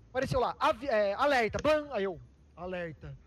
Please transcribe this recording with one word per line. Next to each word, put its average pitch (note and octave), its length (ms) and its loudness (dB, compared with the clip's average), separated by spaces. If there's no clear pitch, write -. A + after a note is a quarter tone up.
apareceu C4 320 -2
lá, G#3 180 0
avi-, C#4 300 0
é, G#3 260 2
"Alerta, A#3+ 480 2
ban", D4 300 2
aí G#3 120 -2
eu, F3+ 140 -4
"Alerta, E3+ 580 -8